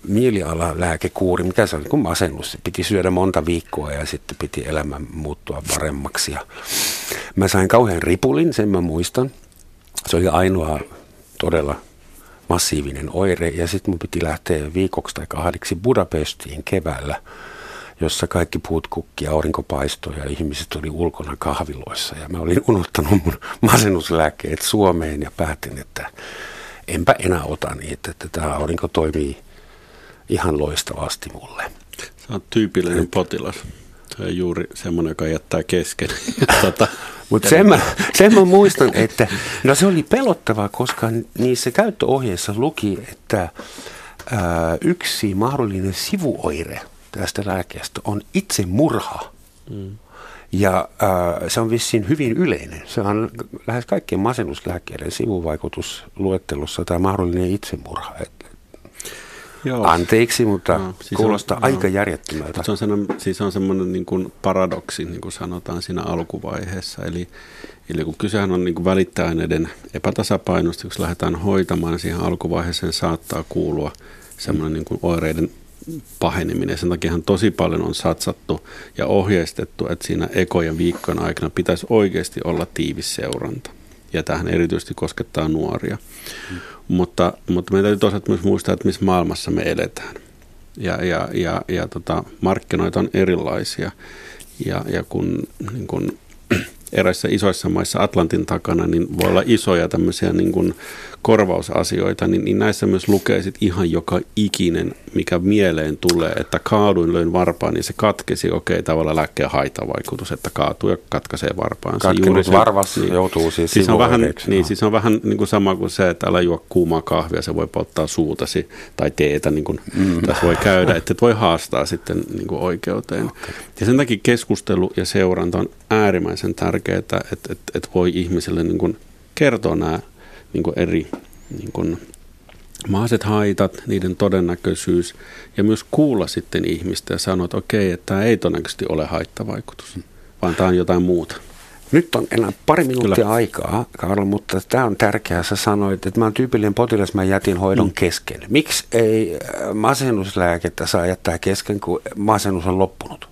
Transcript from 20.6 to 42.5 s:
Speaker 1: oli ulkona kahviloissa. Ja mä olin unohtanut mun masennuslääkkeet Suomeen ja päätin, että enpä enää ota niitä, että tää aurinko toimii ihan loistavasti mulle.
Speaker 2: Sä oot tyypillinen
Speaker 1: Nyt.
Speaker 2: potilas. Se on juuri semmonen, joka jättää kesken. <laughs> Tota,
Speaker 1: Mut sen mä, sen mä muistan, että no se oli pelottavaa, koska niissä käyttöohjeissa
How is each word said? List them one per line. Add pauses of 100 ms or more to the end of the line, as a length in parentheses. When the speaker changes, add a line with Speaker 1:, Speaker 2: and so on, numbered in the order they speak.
Speaker 1:
oli
ulkona
kahviloissa.
Ja
mä
olin
unohtanut (140)
mun (220)
masennuslääkkeet
Suomeen
ja
päätin,
että (760)
enpä
enää
ota
niitä,
että
tää
aurinko
toimii (920)
ihan
loistavasti
mulle. (260)
Speaker 2:
Sä
oot
tyypillinen
Speaker 1:
Nyt.
Speaker 2:
potilas. (600)
Se
on
juuri (100)
semmonen,
joka
jättää
kesken. (300)
<laughs>
Tota, (440)
Speaker 1:
Mut
sen
mä, (340)
sen
mä
muistan,
että (380)
no
se
oli
pelottavaa,
koska (300)
niissä
käyttöohjeissa